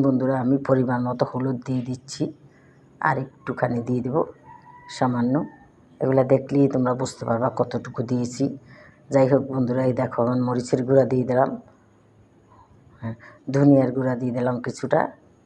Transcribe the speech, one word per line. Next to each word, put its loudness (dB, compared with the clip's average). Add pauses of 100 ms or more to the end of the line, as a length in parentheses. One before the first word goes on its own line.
বন্ধুরা, 2
আমি 2
পরিমাণ 0
মতো -2
হলুদ -4
দিয়ে -4
দিচ্ছি, -8 (800)
আর 2
একটুখানি -4
দিয়ে -2
দেব -4 (720)
সামান্য। 0 (680)
এগুলা 4
দেখলেই 2
তোমরা 0
বুঝতে -6
পারবা 0
কতটুকু -4
দিয়েছি। -4 (640)
যাই 4
হোক 4
বন্ধুরা, 0
এই 2
দেখো, -2
এখন 0
মরিচের -2
গুঁড়া 4
দিয়ে 0
দিলাম, 2 (1500)
হ্যাঁ, -8 (360)
ধনিয়ার 6
গুঁড়া -2
দিয়ে -4
দিলাম -2
কিছুটা -2 (460)